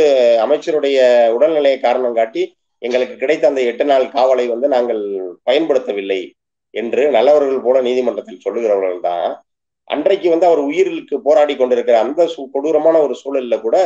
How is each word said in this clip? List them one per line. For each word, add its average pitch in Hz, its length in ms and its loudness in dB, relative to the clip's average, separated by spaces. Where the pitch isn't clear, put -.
அமைச்சருடைய 143 580 0
உடல்நிலையை 139 480 2
காரணம் 123 360 -2
காட்டி 113 280 -2
எங்களுக்கு 123 340 -2
கிடைத்த 151 320 -2
அந்த 139 140 0
எட்டு 123 240 -2
நாள் 135 240 2
காவலை 127 380 0
வந்து 117 200 -2
நாங்கள் 120 340 0
பயன்படுத்தவில்லை 120 760 -2
என்று 113 380 -4
நல்லவர்கள் 135 500 4
போல 127 200 2
நீதிமன்றத்தில் 120 600 -4
சொல்லுகிறவர்கள் 98 580 -2
தான் 87 260 -2
அன்றைக்கு 165 420 -2
வந்து 170 180 2
அவர் 160 160 2
உயிருக்கு 160 560 -4
போராடி 147 360 2
கொண்டிருக்கிற 120 440 2
அந்த 135 260 -2
சு-, 139 260 -10
கொடூரமான 151 500 0
ஒரு 127 140 0
சூழல்ல 127 460 -4
கூட - 240 0